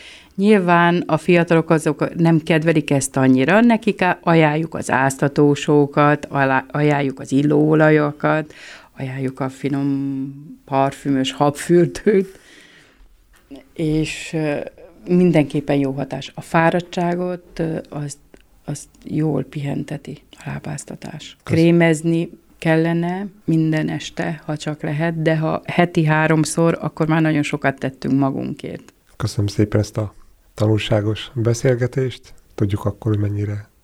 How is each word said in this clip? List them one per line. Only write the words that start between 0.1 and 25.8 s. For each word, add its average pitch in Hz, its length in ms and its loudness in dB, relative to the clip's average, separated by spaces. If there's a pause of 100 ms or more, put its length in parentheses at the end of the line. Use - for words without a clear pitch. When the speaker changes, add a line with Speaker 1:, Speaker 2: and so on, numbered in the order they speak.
Speaker 1:
Nyilván 175 720 4
a 156 120 0
fiatalok 165 520 2
azok 156 460 0
nem 165 240 4
kedvelik 160 520 0
ezt 139 260 -2
annyira, 131 440 4
nekik 220 400 2
á-, 180 200 0
ajánljuk 160 540 2
az - 160 -6
áztatósókat, 147 1300 2
alá-, 135 460 0
ajánljuk 143 480 0
az 127 120 -10
illóolajakat, 151 1200 2 (440)
ajánljuk 131 420 -8
a 131 100 -4
finom 139 1160 -6
parfümös 135 680 -2
habfürdőt, 175 1080 0 (1300)
és, 156 600 -4
ö, 156 260 -2 (480)
mindenképpen 160 680 2
jó 139 160 0
hatás. 139 440 -8
A - 60 -14
fáradtságot, 175 1160 -2
ö, 165 180 -4 (120)
azt, 147 280 -10 (480)
azt - 220 -10 (160)
jól 151 400 -2
pihenteti 147 760 -10 (100)
a - 140 -20
lábáztatás. - 1000 -14
Speaker 2:
Kösz- - 140 0
Speaker 1:
Krémezni 165 720 2 (280)
kellene 170 680 -2 (180)
minden 160 440 0
este, 160 560 -8
ha 151 120 -6
csak 151 240 -8
lehet, 165 400 -4
de 160 160 0
ha 160 280 -2
heti 175 400 2